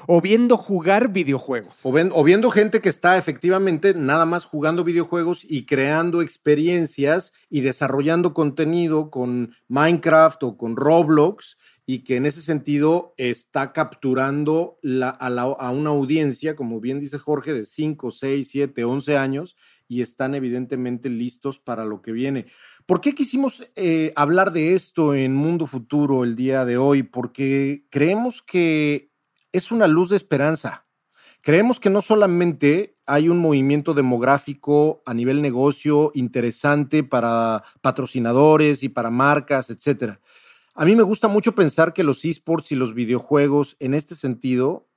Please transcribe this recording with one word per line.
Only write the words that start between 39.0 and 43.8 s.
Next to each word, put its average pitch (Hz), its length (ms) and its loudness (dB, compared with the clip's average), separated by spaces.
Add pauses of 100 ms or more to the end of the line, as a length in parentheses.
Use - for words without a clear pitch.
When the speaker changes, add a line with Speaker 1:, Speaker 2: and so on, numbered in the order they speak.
Speaker 2:
marcas, 135 600 0
etcétera. 117 500 -6 (520)
A 151 140 -4
mí 202 80 6
me 233 80 6
gusta 208 260 2
mucho 208 260 0
pensar 165 380 2
que 185 120 -2
los 139 200 -2
esports 165 480 -4
y 143 40 -2
los 120 180 -4
videojuegos, 139 880 0